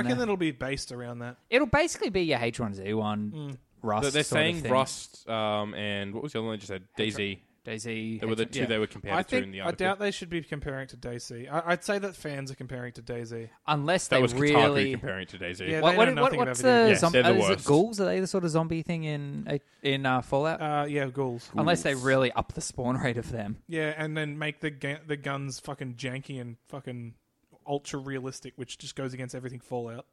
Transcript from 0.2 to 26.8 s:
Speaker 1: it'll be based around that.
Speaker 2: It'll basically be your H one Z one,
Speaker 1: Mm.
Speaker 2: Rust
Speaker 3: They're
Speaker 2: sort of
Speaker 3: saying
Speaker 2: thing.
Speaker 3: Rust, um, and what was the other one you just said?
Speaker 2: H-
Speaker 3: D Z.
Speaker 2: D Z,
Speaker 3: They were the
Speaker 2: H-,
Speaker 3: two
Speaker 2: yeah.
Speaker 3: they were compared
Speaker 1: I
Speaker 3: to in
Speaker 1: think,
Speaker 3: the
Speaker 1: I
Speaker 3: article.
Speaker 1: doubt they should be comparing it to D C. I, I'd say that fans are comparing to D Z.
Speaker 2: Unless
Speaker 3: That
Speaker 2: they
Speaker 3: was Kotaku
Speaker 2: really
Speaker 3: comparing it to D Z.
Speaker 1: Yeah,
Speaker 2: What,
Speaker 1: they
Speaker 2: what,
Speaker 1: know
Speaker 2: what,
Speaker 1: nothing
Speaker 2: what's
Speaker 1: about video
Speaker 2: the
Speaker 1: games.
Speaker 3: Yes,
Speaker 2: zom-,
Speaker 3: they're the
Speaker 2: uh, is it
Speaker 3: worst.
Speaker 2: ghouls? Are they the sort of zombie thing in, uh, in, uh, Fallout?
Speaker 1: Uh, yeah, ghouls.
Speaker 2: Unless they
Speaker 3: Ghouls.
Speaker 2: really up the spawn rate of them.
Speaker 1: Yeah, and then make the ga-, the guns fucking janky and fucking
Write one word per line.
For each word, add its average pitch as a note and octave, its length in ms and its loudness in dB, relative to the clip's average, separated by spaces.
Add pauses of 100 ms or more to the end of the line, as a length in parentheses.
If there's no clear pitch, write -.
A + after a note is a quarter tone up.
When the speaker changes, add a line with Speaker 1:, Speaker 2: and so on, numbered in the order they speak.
Speaker 1:
it'll G#3 120 0
be E3 160 0
based C3 400 -6
around A#2+ 280 -10
that. A#2+ 160 -10 (140)
Speaker 2:
It'll C#4+ 160 4
basically D#4 440 2
be F#3 120 2
your D3+ 160 2
H A#2 220 -2
one G#2+ 140 -4
Z G2 200 -4
one, G#2 400 0
Speaker 1:
Mm. C#3+ 220 -8 (260)
Speaker 2:
Rust A2 220 0
Speaker 3:
They're C#3+ 80 2
Speaker 2:
sort D3 80 2
of C#3+ 60 0
Speaker 3:
saying D#3+ 360 2
Speaker 2:
thing. A#2 100 0
Speaker 3:
Rust, - 560 -2
um, G#2+ 460 0
and G2+ 400 -4
what A2+ 80 -8
was D3 120 -8
the A2+ 40 -4
other A2 80 -4
one A2 80 -4
you G#2+ 60 -6
just G#2 80 -14
said? F#2+ 140 -8
Speaker 2:
H- - 140 -20
Speaker 3:
D A2 140 0
Z. G2+ 320 -2 (220)
Speaker 2:
D A2 140 -8
Z, A2 400 -6
Speaker 3:
They G#2+ 80 -4
were A2+ 80 0
the A2 80 0
Speaker 2:
H-, A2 80 -4
Speaker 3:
two - 120 -6
Speaker 2:
yeah. A2+ 40 0
Speaker 3:
they A2+ 120 2
were G#2+ 100 0
compared G2+ 280 -8
Speaker 1:
I F#3 60 2
Speaker 3:
to - 140 -2
in B3+ 80 0
Speaker 1:
think, G3 80 -10
Speaker 3:
the F#3+ 80 -8
Speaker 1:
I F#3+ 60 -4
Speaker 3:
article. F3 200 0
Speaker 1:
doubt F#3+ 140 0
they G3+ 100 0
should G3 180 -8
be E3+ 140 -4
comparing C#3 400 -8
it C3 60 -14
to B2+ 80 -18
D A#2+ 240 -10
C. B2 260 -12
I, E3 240 -2
I'd F3 140 0
say G3+ 160 0
that G3 160 -6
fans C#3 340 -8
are C3+ 60 -12
comparing B2 380 -10
to B2 80 -16
D A#2+ 220 -8
Z. A2+ 260 -10 (180)
Speaker 2:
Unless D3+ 400 2
Speaker 3:
That C3 80 6
Speaker 2:
they C3 60 8
Speaker 3:
was A#2+ 120 4
Kotaku C3 60 2
Speaker 2:
really C#3+ 500 6
Speaker 3:
comparing B2 320 -4
it F2+ 60 -10
to F#2+ 100 -14
D F2+ 160 -4
Z. F#2 160 -6
Speaker 1:
Yeah, D#3 100 0
Speaker 2:
What, D#3+ 120 8
Speaker 1:
they F3+ 60 2
Speaker 2:
what, A3 140 8
Speaker 1:
know D3 100 0
Speaker 2:
what, - 100 4
Speaker 1:
nothing E3+ 80 0
Speaker 2:
what's B3 200 0
Speaker 1:
about B3+ 100 6
video - 20 10
Speaker 2:
the A#3 160 8
Speaker 1:
games. - 20 8
Speaker 3:
Yes, G3+ 120 6
Speaker 2:
zom-, - 100 4
Speaker 3:
they're B2+ 100 8
the - 60 6
Speaker 2:
uh, F#3 60 8
is - 100 6
it G2 60 4
Speaker 3:
worst. G2 160 0
Speaker 2:
ghouls? G3+ 340 6
Are G3 60 2
they F3+ 120 2
the F#3+ 80 0
sort F#3 160 0
of E3+ 80 0
zombie E3 320 0
thing E3 220 -4
in, C#3+ 440 -4
uh, C#3+ 100 0 (260)
in, C3+ 220 0
uh, B2+ 160 2
Fallout? D3 380 0
Speaker 1:
Uh, D3 280 0
yeah, C#3+ 180 0
ghouls. B2+ 480 -4
Speaker 2:
Unless G#2+ 300 4
they D3 80 2
Speaker 3:
Ghouls. C3 120 -2
Speaker 2:
really C3 280 6
up - 220 -2
the E3 60 -8
spawn B2+ 360 -2
rate B2 200 0
of A#2 140 -6
them. G#2 280 -6 (100)
Speaker 1:
Yeah, D#3 280 -2
and D#3 200 -4
then D3+ 240 -4
make D3+ 180 -4
the D#3 120 -4
ga-, C#3+ 360 -6
the D3+ 100 -2
guns C#3 440 -4
fucking C3 340 -8
janky C3 460 -8
and A#2+ 160 -12 (100)
fucking B2 480 -12 (500)